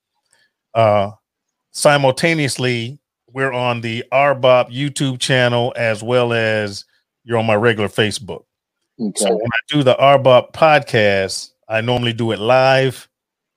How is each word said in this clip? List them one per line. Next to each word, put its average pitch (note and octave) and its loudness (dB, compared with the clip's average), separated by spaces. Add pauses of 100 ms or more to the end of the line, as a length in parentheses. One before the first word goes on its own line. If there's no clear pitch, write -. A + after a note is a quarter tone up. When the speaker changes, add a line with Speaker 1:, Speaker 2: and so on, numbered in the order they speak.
(720)
Speaker 1:
Uh, G#2 2 (600)
simultaneously, C3+ 0 (340)
we're C3 -4
on B2 -2
the A#2 -6
R C#3 2
Bop B2 2
YouTube C3+ -6
channel B2 0
as A2+ -4
well A#2+ 0
as A2 -2 (400)
you're A#2 -4
on A2 -2
my A2 0
regular G#2+ 0
Facebook. G#2 -4 (540)
Speaker 2:
Okay. A2+ -6 (120)
Speaker 1:
So A#2 0
when G#2+ -6
I A2+ -4
do D3 0
the B2+ 4
R C#3 4
Bop B2 4
podcast, G#2+ 0 (160)
I A2 -4
normally A#2+ -2
do A2+ -4
it G2 -4
live C3 2 (500)